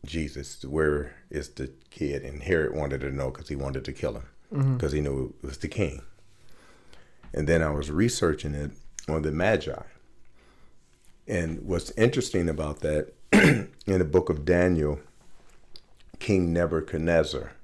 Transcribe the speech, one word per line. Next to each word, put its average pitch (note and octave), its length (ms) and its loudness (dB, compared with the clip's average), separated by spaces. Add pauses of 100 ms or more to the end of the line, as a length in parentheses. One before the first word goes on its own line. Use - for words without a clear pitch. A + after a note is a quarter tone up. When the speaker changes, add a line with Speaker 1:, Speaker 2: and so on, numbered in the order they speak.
Speaker 1:
Jesus, D2+ 600 -6
"Where D2 500 2 (160)
is D2 200 -6
the C2+ 200 -8 (200)
kid?" C#2+ 340 -4
And C#2 180 -10
Herod E2 340 2
wanted C#2 260 -2
to C#2 80 -4
know C2+ 200 -2
'cause - 180 -14
he D2 80 -4
wanted C2+ 300 -4
to - 60 -8
kill - 220 -4
him, - 120 -10 (260)
Speaker 2:
Mm-hmm. C3+ 240 2
Speaker 1:
'cause D2 160 0
he D2+ 80 2
knew C2+ 420 -2
it - 40 -10
was C2+ 120 -10
the E2 100 -6
king. C#2 340 -2 (1300)
And D2+ 160 -2
then E2 140 4
I D2+ 80 0
was D2 200 -4
researching D#2+ 640 0
it C#2+ 180 -6 (360)
on D#2 140 0
the D2+ 100 0
Magi. F2+ 500 0 (1500)
And E2+ 340 -2
what's F2 300 -2
interesting A2 560 2
about D2+ 320 -4
that, D2+ 320 0 (100)
<clears throat> - 100 -2
in D3+ 360 6 (180)
the F#2 180 4
book E2 240 4
of D2+ 160 -2
Daniel, E2+ 540 4 (1200)
King F2+ 340 2
Nebuchadnezzar E2 1000 2 (120)